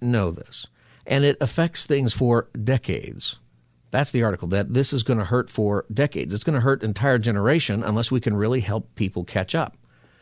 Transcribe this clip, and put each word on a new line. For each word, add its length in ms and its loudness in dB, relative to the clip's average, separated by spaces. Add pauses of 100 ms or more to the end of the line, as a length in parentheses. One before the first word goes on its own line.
know 300 2
this. 360 -12 (400)
And 180 2
it 160 4
affects 460 -2
things 260 2
for 360 2 (140)
decades. 760 -2 (520)
That's 220 0
the 100 2
article, 260 0
that 240 0
this 200 2
is 100 -2
gonna 220 0
hurt 260 0
for 420 0
decades. 400 -2
It's 120 -6
gonna 160 2
hurt 220 2
an 80 -2
entire 280 2
generation 640 0
unless 300 0
we 80 2
can 160 0
really 240 0
help 340 -4
people 300 -4
catch 300 -4
up. 220 -2 (460)